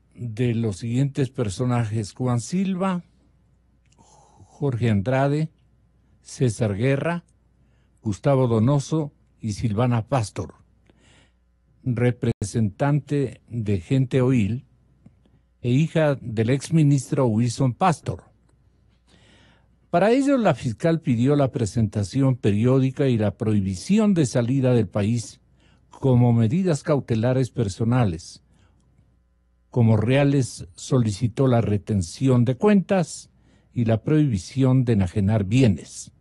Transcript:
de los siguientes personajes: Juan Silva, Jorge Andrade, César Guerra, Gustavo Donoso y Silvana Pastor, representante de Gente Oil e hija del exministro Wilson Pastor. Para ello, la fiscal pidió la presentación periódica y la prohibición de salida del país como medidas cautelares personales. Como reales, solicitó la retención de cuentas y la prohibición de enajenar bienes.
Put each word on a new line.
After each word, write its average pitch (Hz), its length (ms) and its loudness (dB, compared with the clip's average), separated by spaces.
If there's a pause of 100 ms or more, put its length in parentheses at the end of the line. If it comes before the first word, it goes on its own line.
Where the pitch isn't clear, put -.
(140)
de 120 400 -4
los 113 220 -4
siguientes 131 520 -2
personajes: 117 840 -4
Juan 123 260 -2
Silva, 185 640 -4 (920)
Jorge - 960 -6
Andrade, 131 600 0 (720)
César 113 540 -2
Guerra, 139 480 -2 (760)
Gustavo 131 460 0
Donoso 139 680 0 (260)
y 110 140 -6
Silvana 113 540 -2
Pastor, 107 480 -6 (1300)
representante 123 1700 -2
de 104 320 -4
Gente 135 400 0
Oil 123 440 0 (960)
e 123 80 -4
hija 151 460 2
del 110 340 -4
exministro 143 800 2
Wilson 120 460 0
Pastor. - 500 -2 (1700)
Para 185 200 2
ello, 269 260 2
la 190 180 2
fiscal 160 460 -2
pidió 127 340 2
la 139 160 2
presentación 117 840 -2
periódica 131 760 2
y 120 100 2
la 104 180 -2
prohibición 107 800 0
de 165 100 2
salida 127 480 0
del 110 140 2
país 110 520 -4 (520)
como 123 420 2
medidas 139 480 0
cautelares 127 680 -2
personales. 110 880 -2 (1300)
Como 113 280 4
reales, 135 800 0
solicitó 123 720 0
la 120 120 4
retención 107 840 0
de 127 100 -2
cuentas 196 760 0 (420)
y 120 120 -2
la 110 180 0
prohibición 131 840 2
de 120 80 0
enajenar 98 520 0
bienes. 110 760 0